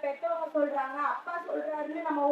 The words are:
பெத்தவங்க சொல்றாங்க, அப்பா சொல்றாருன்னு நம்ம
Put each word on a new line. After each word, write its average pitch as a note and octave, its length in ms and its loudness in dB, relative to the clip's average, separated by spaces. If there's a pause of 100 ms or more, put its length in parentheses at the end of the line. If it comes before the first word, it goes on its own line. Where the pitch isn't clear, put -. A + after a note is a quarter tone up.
பெத்தவங்க E4 500 -2
சொல்றாங்க, C#4 440 2 (160)
அப்பா F4 200 -6 (140)
சொல்றாருன்னு D4+ 580 -2
நம்ம D4 260 2